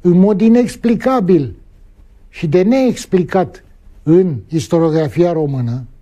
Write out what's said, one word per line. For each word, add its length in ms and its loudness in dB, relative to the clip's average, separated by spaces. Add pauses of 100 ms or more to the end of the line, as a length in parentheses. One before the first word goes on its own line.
în 180 4
mod 220 2
inexplicabil 1120 0 (720)
și 180 -8
de 140 2
neexplicat 1000 -2 (400)
în 320 2 (120)
istoriografia 840 -2
română 520 -4 (180)